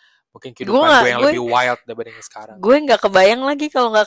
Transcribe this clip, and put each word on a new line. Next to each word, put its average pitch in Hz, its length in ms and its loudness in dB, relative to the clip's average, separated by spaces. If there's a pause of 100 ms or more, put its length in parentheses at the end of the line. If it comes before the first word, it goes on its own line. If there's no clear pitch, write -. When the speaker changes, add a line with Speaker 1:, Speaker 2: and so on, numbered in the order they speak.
(300)
Speaker 1:
mungkin - 220 -20
Speaker 2:
Gue - 80 -20
Speaker 1:
kehidupan 240 180 -2
Speaker 2:
nggak, 294 220 4
Speaker 1:
gue 123 80 0
yang 120 160 -4
Speaker 2:
gue, 285 80 2
Speaker 1:
lebih - 100 -6
wild 123 400 -2
daripada 113 300 -14
yang - 100 -20
sekarang. - 380 -20
Speaker 2:
gue 226 180 4
nggak 294 240 0
kebayang 202 400 2
lagi 285 300 -4
kalau 247 180 0
nggak 214 160 0